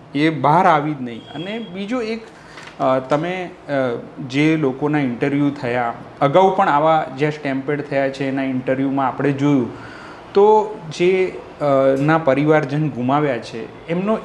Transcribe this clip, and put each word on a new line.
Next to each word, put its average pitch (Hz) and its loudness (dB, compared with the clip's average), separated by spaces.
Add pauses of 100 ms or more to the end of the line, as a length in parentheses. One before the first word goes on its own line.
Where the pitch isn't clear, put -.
(160)
એ 151 2
બહાર 156 2
આવી 151 2
જ 131 -8
નહીં. 117 -10 (140)
અને 196 -8
બીજો 202 -6
એક, 220 -6 (580)
અ, 135 2
તમે, 175 -2 (200)
અ, - -4 (560)
જે 151 2
લોકોના 147 0
ઇન્ટરવ્યૂ 139 0
થયા, 120 -4 (280)
અગાઉ 185 6
પણ 190 2
આવા 156 4 (120)
જે 147 0
સ્ટેમ્પેડ 143 -4
થયા 139 -2
છે 135 -4
એના 135 -2
ઇન્ટરવ્યૂમાં 135 0
આપણે 135 0
જોયું 135 -2 (440)
તો 214 4 (200)
જે, 185 2 (220)
અ, 147 -2 (360)
ના 156 4
પરિવારજન 151 2
ગુમાવ્યા 127 0
છે - -12
એમનો 190 -2